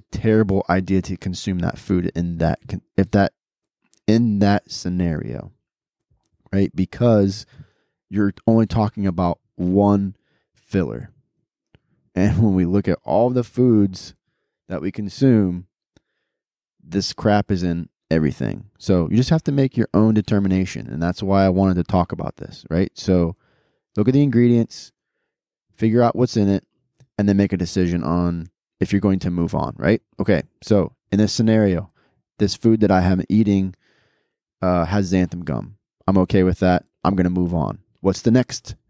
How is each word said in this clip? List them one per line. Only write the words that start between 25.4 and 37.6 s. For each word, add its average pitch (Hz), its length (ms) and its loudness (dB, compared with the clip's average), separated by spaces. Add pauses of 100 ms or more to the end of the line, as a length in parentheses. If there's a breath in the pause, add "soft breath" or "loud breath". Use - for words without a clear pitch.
figure 110 280 2
out 117 140 0
what's 120 200 0
in 101 120 2
it, 98 160 0 (540)
and 101 100 2
then 98 80 4
make 101 160 2
a 98 40 -2
decision 87 480 -2
on 87 440 -2 (320)
if 92 120 0
you're 98 80 2
going 95 180 2
to 90 120 -4
move 87 260 -2
on, 64 200 -4
right? 92 240 0 (200)
Okay, 90 220 0 (200)
so 101 300 0 (180)
in 98 80 0
this 107 140 2
scenario, 107 580 0 (480)
this 101 160 0
food 113 260 2
that 98 120 4
I 92 100 4
am 92 260 0
eating, 98 460 0 (880)
uh, 90 220 0
has 92 280 -2
xanthan 87 320 -2
gum. 69 320 -8 (300)
I'm 98 120 2
okay 92 260 2
with 90 160 0
that. 90 240 2 (180)
I'm 95 140 0
gonna 90 120 0
move 90 240 -2
on. 69 280 -4 (200)